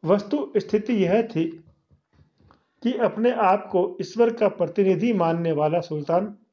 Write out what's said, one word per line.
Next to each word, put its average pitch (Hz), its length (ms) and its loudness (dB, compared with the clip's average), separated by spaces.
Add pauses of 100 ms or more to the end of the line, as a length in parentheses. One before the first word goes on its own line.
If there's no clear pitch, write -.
वस्तु 202 520 -2
स्थिति 214 360 -2
यह 196 280 2
थी 165 420 -4 (1200)
कि 240 140 0
अपने 233 340 0
आप 208 400 2
को 180 300 0
ईश्वर 233 320 0
का 220 140 2
प्रतिनिधि 190 680 0
मानने 170 380 0
वाला 151 300 0
सुल्तान 170 560 -2 (160)